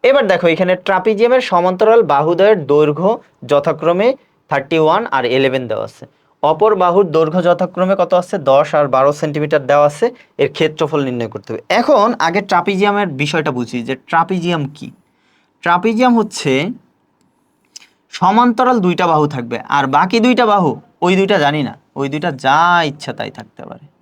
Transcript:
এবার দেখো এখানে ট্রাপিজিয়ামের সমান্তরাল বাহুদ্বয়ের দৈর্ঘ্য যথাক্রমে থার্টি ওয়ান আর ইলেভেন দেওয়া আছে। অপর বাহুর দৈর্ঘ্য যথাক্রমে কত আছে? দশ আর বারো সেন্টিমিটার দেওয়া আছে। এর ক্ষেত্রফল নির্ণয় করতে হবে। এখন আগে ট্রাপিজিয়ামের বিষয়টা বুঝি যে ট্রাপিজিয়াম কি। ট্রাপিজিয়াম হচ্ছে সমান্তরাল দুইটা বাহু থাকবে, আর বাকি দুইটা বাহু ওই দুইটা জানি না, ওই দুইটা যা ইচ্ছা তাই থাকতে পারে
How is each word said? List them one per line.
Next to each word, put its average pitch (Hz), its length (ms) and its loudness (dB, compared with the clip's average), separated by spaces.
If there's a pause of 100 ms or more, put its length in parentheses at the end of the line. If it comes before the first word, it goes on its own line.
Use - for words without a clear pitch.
এবার 269 280 4
দেখো 180 220 0
এখানে 180 200 0 (140)
ট্রাপিজিয়ামের 220 600 2
সমান্তরাল 185 520 2 (100)
বাহুদ্বয়ের 170 460 2 (140)
দৈর্ঘ্য 151 380 2 (420)
যথাক্রমে 160 560 0 (420)
থার্টি 143 300 -2
ওয়ান 160 220 2 (140)
আর 131 80 0 (140)
ইলেভেন 131 340 0
দেওয়া 107 180 -6
আছে। - 140 -20 (400)
অপর 160 280 2 (100)
বাহুর 180 240 2 (100)
দৈর্ঘ্য 160 320 0
যথাক্রমে 180 540 0
কত 180 100 -2 (100)
আছে? 180 140 -8 (160)
দশ 143 160 4 (120)
আর 147 60 2 (100)
বারো 135 160 2 (100)
সেন্টিমিটার 151 480 -2
দেওয়া 147 220 4
আছে। 151 140 -4 (360)
এর 139 160 0
ক্ষেত্রফল 156 500 -2
নির্ণয় 120 260 -6
করতে 101 160 -12
হবে। 110 120 -8 (180)
এখন 240 280 2 (200)
আগে 180 220 -2
ট্রাপিজিয়ামের 202 600 0 (120)
বিষয়টা 147 360 -2
বুঝি 123 300 -6
যে 131 60 -4 (160)
ট্রাপিজিয়াম 170 540 -2 (140)
কি। - 100 -16 (760)
ট্রাপিজিয়াম 220 560 2
হচ্ছে 208 320 -4 (1600)
সমান্তরাল 240 720 2
দুইটা 180 260 0
বাহু 151 140 2 (100)
থাকবে, 120 220 -8 (200)
আর 143 60 0 (120)
বাকি 185 300 2
দুইটা 247 280 2
বাহু 180 180 2 (340)
ওই 180 140 2
দুইটা 190 240 2
জানি 147 240 0
না, 101 60 -10 (260)
ওই 139 140 -2
দুইটা 151 160 -4 (140)
যা 139 160 2 (300)
ইচ্ছা - 300 -12
তাই 110 180 -8
থাকতে - 320 -20
পারে - 160 -20 (160)